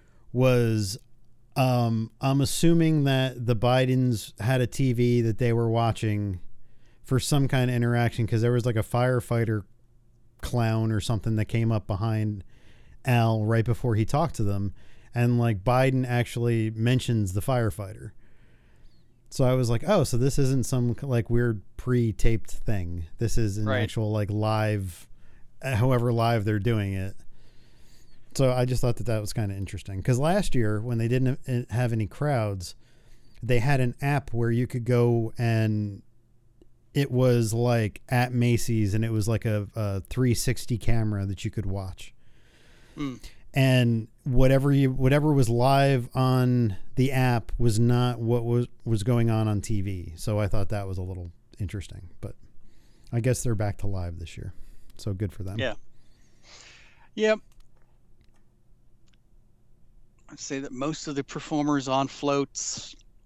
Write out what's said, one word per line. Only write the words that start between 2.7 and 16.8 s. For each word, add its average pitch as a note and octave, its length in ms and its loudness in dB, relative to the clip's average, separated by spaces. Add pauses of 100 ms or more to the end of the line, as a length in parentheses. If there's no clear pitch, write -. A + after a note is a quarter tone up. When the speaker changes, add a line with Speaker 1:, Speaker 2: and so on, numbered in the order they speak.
Speaker 1:
that C3 400 0
the A#2+ 100 2
Bidens B2+ 880 2
had B2+ 220 0
a A#2+ 40 0
T C3 280 0
V A#2+ 260 2
that A2+ 160 0
they A#2+ 160 0
were A#2 160 0
watching A2 720 -2 (640)
for C3+ 160 0
some C#3 260 2
kind B2+ 240 2
of B2 60 0
interaction, A#2+ 500 0
'cause A2+ 140 0
there A#2+ 120 2
was, B2 120 0
like, A#2+ 120 0
a A2 60 0
firefighter A#2 840 -2 (760)
clown A2+ 520 0
or G#2+ 80 0
something A2 360 -2
that G#2+ 80 0
came A2+ 260 0
up G#2+ 160 -2
behind G#2+ 560 -2 (600)
Al A2+ 400 2
right A2+ 220 2
before A#2+ 300 0
he A2 100 2
talked D3 300 0
to A2+ 80 0
them, G2+ 280 -2 (420)
and, A#2+ 240 2
like, A#2 240 0
Biden B2+ 440 2
actually A#2 640 0
mentions A2 640 0